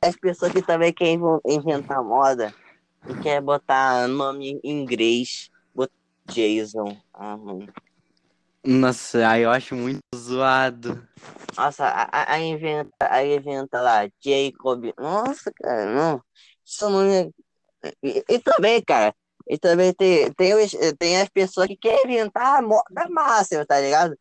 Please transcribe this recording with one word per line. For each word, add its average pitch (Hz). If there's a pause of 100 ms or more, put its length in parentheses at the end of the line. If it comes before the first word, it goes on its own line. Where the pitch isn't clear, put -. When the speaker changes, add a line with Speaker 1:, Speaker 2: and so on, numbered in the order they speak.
Speaker 1:
as 175
pessoas 180
que 185
também 170
querem 165
inven-, 165
inventar 143
moda 120 (540)
e -
quer 143
botar 135
nome 139
em 147
inglês, 120 (240)
botar 131 (320)
Jason. 107 (160)
Ah, 104
mano. 101 (960)
Speaker 2:
Nossa, 127
ai, 113
eu 117
acho 131
muito 127 (160)
zoado. 123 (480)
Speaker 1:
Nossa, 240
a, -
a, -
a 156
inventa, 156
a 139
inventa 139
lá, 110 (100)
Jacob. 131
Nossa, 208
cara, 110
não. 147 (420)
Seu -
nome 196 (520)
é, - (100)
e, 135
e 247
também, 233
cara, 113 (340)
e 147
também 180
tem, 180
tem 185
os, 214 (260)
tem 175
as 196
pessoas 190
que 196
querem 254
inventar 233
a 269
moda 220
máxima, 233
tá 143
ligado? 147